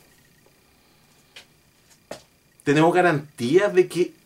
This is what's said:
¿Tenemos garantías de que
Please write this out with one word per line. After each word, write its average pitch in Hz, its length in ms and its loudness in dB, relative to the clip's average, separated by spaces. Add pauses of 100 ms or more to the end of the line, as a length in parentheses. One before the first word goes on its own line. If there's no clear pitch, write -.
(2750)
¿Tenemos 156 300 2
garantías 175 800 0
de 180 160 0
que 170 240 -6 (120)